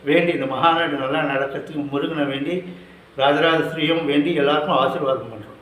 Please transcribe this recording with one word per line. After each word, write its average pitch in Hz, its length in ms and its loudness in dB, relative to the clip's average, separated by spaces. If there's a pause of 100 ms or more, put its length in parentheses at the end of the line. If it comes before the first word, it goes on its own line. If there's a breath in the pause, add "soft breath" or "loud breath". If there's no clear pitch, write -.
வேண்டி 170 280 4
இந்த 135 140 -2
மகாநாடு 160 560 2
நல்லா 143 180 0 (120)
நடக்கிறதுக்கு 143 600 -4
முருகனை 147 320 -2
வேண்டி 139 300 -4 (640 loud breath)
ராஜராஜ 156 440 4 (100)
ஸ்ரீயும் 160 340 -2
வேண்டி 147 300 2
எல்லாருக்கும் 147 480 2
ஆசீர்வாதம் 131 480 -2
பண்றேன். 107 180 -14 (140)